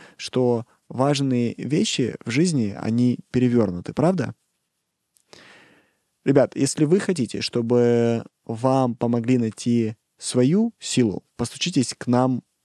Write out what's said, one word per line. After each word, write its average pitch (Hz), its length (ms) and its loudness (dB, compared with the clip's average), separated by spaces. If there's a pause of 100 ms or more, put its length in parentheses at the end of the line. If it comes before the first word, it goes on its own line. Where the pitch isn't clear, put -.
(160)
что 120 500 -2 (220)
важные 131 680 0
вещи 139 680 -2
в 120 60 -8
жизни, 131 500 0
они 120 380 0 (120)
перевернуты, 117 640 0
правда? 147 420 0 (1900)
Ребят, 135 320 2
если 139 280 0
вы 175 160 2
хотите, 147 420 -4
чтобы 120 840 2 (220)
вам 127 500 0
помогли 120 420 0
найти 113 580 -2 (220)
свою 175 600 2
силу, - 440 0 (140)
постучитесь - 600 -4
к - 100 -14
нам 123 360 0 (220)